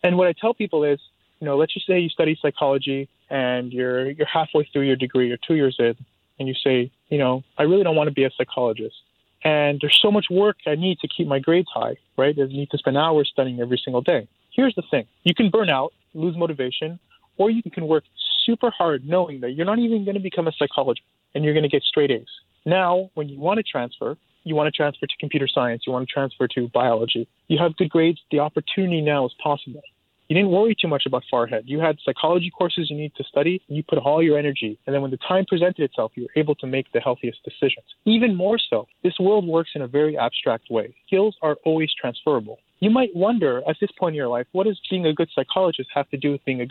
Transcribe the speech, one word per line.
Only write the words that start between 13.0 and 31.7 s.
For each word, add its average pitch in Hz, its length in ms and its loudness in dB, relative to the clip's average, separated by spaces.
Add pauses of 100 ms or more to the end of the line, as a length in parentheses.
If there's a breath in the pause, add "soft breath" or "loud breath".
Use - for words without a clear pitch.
studying 127 260 -2
every 120 240 -2
single 127 180 -2
day." 131 260 0 (240)
Here's 254 240 2
the 175 160 -4
thing. 123 140 0 (180)
You 175 100 4
can 214 160 2
burn 208 200 2
out, 139 240 0 (200)
lose 160 220 -2
motivation, 156 640 -4 (380 soft breath)
or 202 120 2
you 226 120 0
can 165 260 -6
work 156 160 2 (460)
super 233 300 0
hard 160 200 2 (160)
knowing 156 260 -2
that 123 120 -4
you're 170 200 -2
not 226 60 2
even 226 260 0
gonna 196 140 -2 (100)
become 165 180 -4
a 156 120 0
psychologist 135 480 -2 (260)
and 147 100 -2
you're 151 140 2
gonna 147 200 2
get 139 60 0
straight 143 280 2
A's. 117 220 -4 (320)
Now, 180 500 2
when 151 140 -6
you 139 100 -14
wanna 196 240 0
transfer, 123 480 -6 (320)
you 156 120 -4
wanna 151 160 2
transfer 147 340 -2
to - 140 -8
computer 143 280 -2
science, 120 380 -2
you 127 80 -4
wanna 127 240 -4
transfer 135 380 -2
to 120 140 -2
biology. 117 580 0 (200)
You 156 160 2
have 165 140 0
good 170 180 0
grades, 165 240 2 (120)
the 160 80 2
opportunity 160 600 -2
now 147 240 0
is 120 160 -8
possible. 147 420 -4 (460)
You 156 60 0
didn't 196 160 2
worry 208 280 4
too 180 80 -2
much 147 200 -2
about 127 240 -2
far 120 140 2
ahead. 113 200 -4
You 139 140 -4